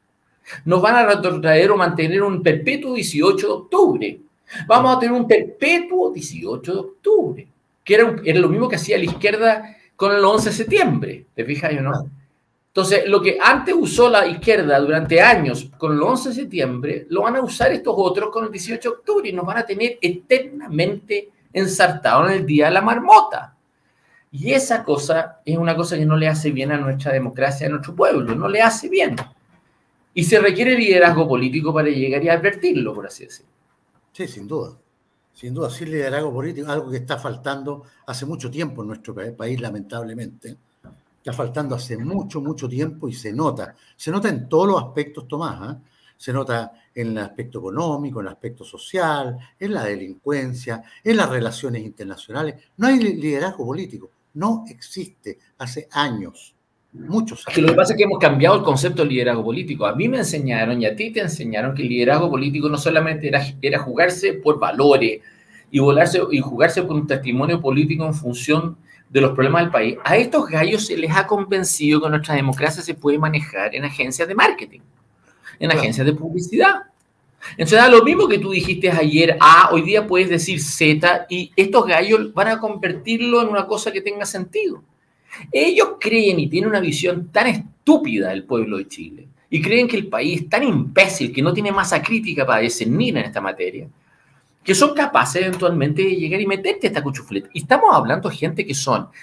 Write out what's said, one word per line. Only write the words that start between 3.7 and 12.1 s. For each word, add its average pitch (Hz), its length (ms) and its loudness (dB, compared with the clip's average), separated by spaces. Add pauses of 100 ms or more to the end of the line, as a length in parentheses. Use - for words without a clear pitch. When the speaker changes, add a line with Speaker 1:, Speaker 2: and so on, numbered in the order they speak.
Speaker 1:
Vamos 254 300 6
a 247 40 0
tener 240 140 2
un 240 120 0
perpetuo 349 840 2
dieciocho - 600 -10
de 392 60 -2
octubre, - 680 0 (340)
que 196 120 2
era 226 100 8
un, - 200 -2
era 160 140 0
lo 170 100 4
mismo 214 200 0
que 208 80 -4
hacía 202 220 -2
la 180 60 -2
izquierda 214 720 0 (200)
con 202 180 2
el 202 100 4
once 208 260 4
de - 60 -4
septiembre, 226 760 0
¿te 117 100 -6
fijas 143 280 -4
o 139 100 -4
no? 139 80 -2
Speaker 2:
Claro. - 200 -6 (580)